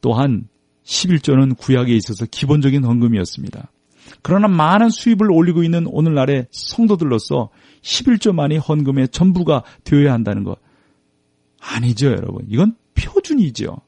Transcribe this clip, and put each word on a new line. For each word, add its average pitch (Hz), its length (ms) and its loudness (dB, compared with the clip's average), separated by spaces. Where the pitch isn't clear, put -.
또한 120 460 -2
십일 180 360 -2
조는 135 360 0
구약에 123 400 0
있어서 110 340 -4
기본적인 139 540 0
헌금이었습니다. 117 880 -2
그러나 196 260 2
많은 185 420 2
수입을 220 420 2
올리고 170 320 2
있는 165 220 0
오늘날의 143 680 0
성도들로서 147 1000 -2
십일 - 380 0
조만이 156 380 0
헌금의 139 520 0
전부가 175 540 2
되어야 143 280 4
한다는 104 320 -2
것, 95 160 -8
아니죠, 120 460 -2
여러분. 95 420 -4
이건 208 260 2
표준이죠. 202 840 -2